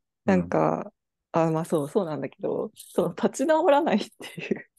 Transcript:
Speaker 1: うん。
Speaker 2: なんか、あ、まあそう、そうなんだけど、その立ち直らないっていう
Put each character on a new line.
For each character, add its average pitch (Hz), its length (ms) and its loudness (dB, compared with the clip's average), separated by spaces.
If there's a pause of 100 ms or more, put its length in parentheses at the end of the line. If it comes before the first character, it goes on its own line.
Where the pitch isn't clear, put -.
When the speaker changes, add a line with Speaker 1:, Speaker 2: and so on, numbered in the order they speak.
(260)
Speaker 1:
う 202 60 2
ん。 185 80 4
Speaker 2:
な 170 60 0
ん 175 40 -10
か、 160 440 0 (400)
あ、 165 180 2
ま 160 80 0
あ 170 60 -4
そ 156 180 -2
う、 143 60 -6
そ 202 140 0
う - 20 -4
な 156 100 -6
ん 135 60 -6
だ 139 80 -6
け - 120 -18
ど、 - 340 -4
そ - 340 -2
の - 0 -
立 220 340 -2
ち - 20 0
直 320 240 4
ら 285 120 6
な 294 120 0
い 220 40 2
っ - 120 -6
て - 320 -16
い - 120 -6
う - 260 -6